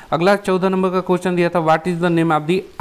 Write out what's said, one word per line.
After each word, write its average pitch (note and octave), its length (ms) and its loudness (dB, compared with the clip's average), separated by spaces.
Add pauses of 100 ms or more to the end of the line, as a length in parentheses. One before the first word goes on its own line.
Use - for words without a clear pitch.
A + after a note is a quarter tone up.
(120)
अगला F3 240 2
चौदह F#3+ 340 -2
नंबर F#3 200 0
का F3+ 120 0
क्वेश्चन F3+ 340 -2
दिया E3+ 140 2
था, F3 100 0
"What D#3+ 280 2
is E3+ 140 -2
the F3 80 0
name E3 300 2
of D3 80 -4
the F#3 120 0 (220)